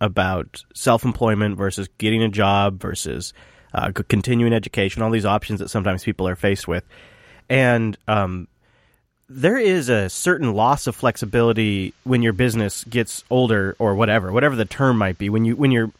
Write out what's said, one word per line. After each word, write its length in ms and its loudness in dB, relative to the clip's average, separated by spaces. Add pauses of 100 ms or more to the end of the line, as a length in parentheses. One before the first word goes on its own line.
about 600 -2 (120)
self-employment 840 0
versus 320 -4 (100)
getting 240 0
a 60 2
job 520 0
versus, 520 -8 (420)
uh, 220 -2
c-, 120 -4
continuing 440 2
education, 500 -2
all 80 0
these 140 0
options 360 -2
that 100 -10
sometimes 340 -2
people 240 -2
are 80 -2
faced 320 -2
with. 160 -2 (640)
And, 480 2 (100)
um, 420 -2 (840)
there 220 2
is 320 2
a 220 2
certain 420 0
loss 340 2
of 80 -4
flexibility 1000 0 (100)
when 160 2
your 140 2
business 500 -2
gets 460 -4
older 480 2
or 160 0
whatever, 360 2
whatever 260 2
the 100 0
term 320 2
might 180 0
be. 140 -2
When 160 2
you, 100 0
when 140 2
you're, 300 2